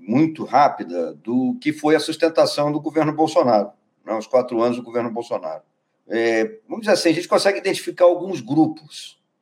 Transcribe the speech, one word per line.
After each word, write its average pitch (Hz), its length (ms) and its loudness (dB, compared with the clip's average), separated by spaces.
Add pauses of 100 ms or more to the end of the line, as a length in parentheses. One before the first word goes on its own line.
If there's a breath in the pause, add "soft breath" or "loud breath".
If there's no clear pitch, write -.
muito 120 440 0
rápida 87 720 0
do 123 460 -2
que 147 120 -2
foi 151 220 2
a 151 60 4
sustentação 156 720 0
do 151 80 -4
governo 151 320 -2
Bolsonaro, 151 580 2 (340)
né, 110 120 -4
os 104 100 -8
quatro 123 360 0
anos 123 160 0
do 120 40 -12
governo 113 280 -6
Bolsonaro. 98 500 -8 (480)
É, 113 480 0 (100)
vamos 208 200 -10
dizer 202 80 4
assim, 170 160 2
a 147 40 2
gente 170 140 -6
consegue 196 300 2
identificar 180 480 0
alguns 175 340 0
grupos, - 800 -2 (220)